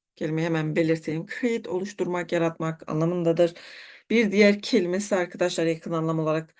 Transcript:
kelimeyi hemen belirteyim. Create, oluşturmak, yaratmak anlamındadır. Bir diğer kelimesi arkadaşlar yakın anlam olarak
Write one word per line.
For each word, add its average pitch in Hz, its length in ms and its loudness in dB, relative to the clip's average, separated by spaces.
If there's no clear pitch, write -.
kelimeyi 160 300 -2
hemen 156 300 -2
belirteyim. 160 500 0
Create, 233 440 -4
oluşturmak, 180 640 -4
yaratmak 165 580 -2
anlamındadır. 170 640 2
Bir 214 220 2
diğer 202 300 6
kelimesi 196 540 0
arkadaşlar 175 500 0
yakın 165 260 -2
anlam 160 280 0
olarak 156 400 -2